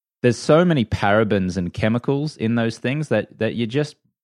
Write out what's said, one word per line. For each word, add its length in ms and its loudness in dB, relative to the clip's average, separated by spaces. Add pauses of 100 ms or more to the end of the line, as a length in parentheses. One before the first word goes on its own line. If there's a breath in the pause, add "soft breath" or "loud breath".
(220)
there's 160 4
so 260 4
many 200 2
parabens 720 0
and 160 -4
chemicals 640 -2
in 200 -2
those 220 -2
things 300 -4
that, 300 -2
that 160 -2
you're 120 -2
just 300 -4 (260)